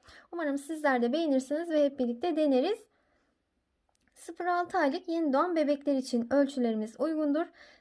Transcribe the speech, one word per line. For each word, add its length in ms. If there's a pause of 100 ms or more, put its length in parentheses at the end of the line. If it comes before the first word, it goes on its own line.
(320)
Umarım 260
sizler 440
de 120
beğenirsiniz 560
ve 160
hep 140
birlikte 360
deneriz. 440 (1400)
Sıfır 300
altı 320
aylık 320
yeni 240
doğan 220
bebekler 400
için 380
ölçülerimiz 680
uygundur. 460 (360)